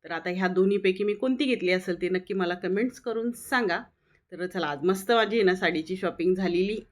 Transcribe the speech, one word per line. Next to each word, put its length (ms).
तर 60
आता 200
ह्या 180
दोन्हीपैकी 560
मी 100
कोणती 300
घेतली 260
असेल, 320
ते 60
नक्की 260
मला 200
कमेंट्स 460
करून 320
सांगा. 460
तर 140
चला, 200
आज 180
मस्त 280
माझी 240
आहे 80
ना, 100
साडीची 420
शॉपिंग 380
झालेली 460